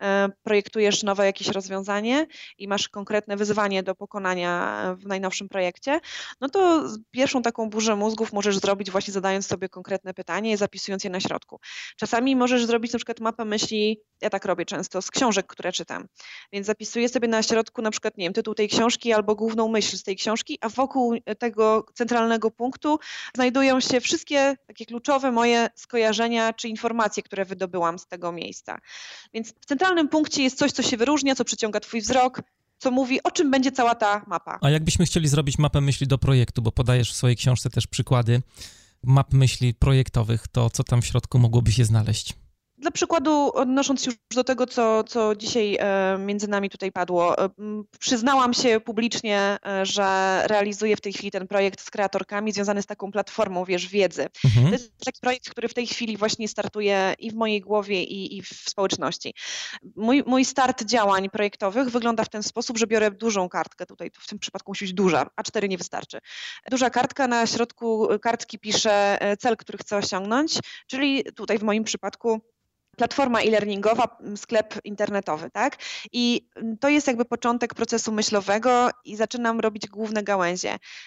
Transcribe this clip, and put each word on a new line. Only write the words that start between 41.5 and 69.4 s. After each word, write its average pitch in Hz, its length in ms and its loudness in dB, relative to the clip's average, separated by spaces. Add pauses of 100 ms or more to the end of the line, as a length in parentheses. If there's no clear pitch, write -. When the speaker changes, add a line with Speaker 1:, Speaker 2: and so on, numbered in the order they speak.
Speaker 2:
się 113 120 4
znaleźć? 110 500 0 (440)
Speaker 1:
Dla 320 120 -2
przykładu, 302 640 2
odnosząc 262 480 2
się 254 80 -2
już 233 80 -6 (180)
do 254 80 4
tego, 247 220 0
co, 220 380 2
co 214 320 0
dzisiaj, 214 440 0
e, 190 380 2
między 202 300 -4
nami 202 220 -2
tutaj - 220 -6
padło, 175 460 2
e, 190 100 2 (100)
m, 208 260 -8 (140)
przyznałam 247 560 2
się 226 260 4
publicznie, 208 840 0
e, 190 200 -2
że 190 600 2
realizuję 208 500 2
w - 40 -6
tej 202 120 -6
chwili 202 180 -8
ten 190 180 -6
projekt 196 320 0
z - 100 -18
kreatorkami 202 600 -2
związany 202 300 0
z - 40 -14
taką 202 260 -10
platformą, 196 520 -2
wiesz, 180 240 -2
wiedzy. 180 400 2 (160)
Speaker 2:
Mhm. 120 220 6
Speaker 1:
To 190 60 4
jest 247 200 -4 (120)
taki - 160 -8
projekt, 254 300 -2
który 233 180 -6
w - 60 -16
tej 240 120 -2
chwili 220 300 -4
właśnie 214 320 -2
startuje 196 720 0
i 226 120 -10
w 214 40 -8
mojej 220 260 0
głowie, 196 440 0
i, 196 340 -8
i 180 40 -10
w - 60 -16
społeczności. - 840 -4 (640)
Mój, 240 300 2
mój 254 180 4
start 254 400 0
działań 202 460 2
projektowych 208 600 -2
wygląda 226 340 0
w - 40 -6
ten 208 140 -8
sposób, 233 360 -6
że 226 80 2
biorę 214 240 2
dużą 196 380 -2
kartkę, 180 380 -6
tutaj 175 240 -14 (100)
w - 60 -20
tym 214 120 -10
przypadku - 320 -10
musi 196 140 -8
być 185 100 -6
duża, 175 320 4 (100)
A 220 60 -4
cztery 202 260 -2
nie 185 100 -4
wystarczy. - 400 -12 (520)
Duża 247 200 2
kartka, 254 380 0
na 233 180 2
środku 226 600 0 (140)
kartki 233 360 -4
piszę, 202 640 2
e, 202 140 0
cel, 226 200 0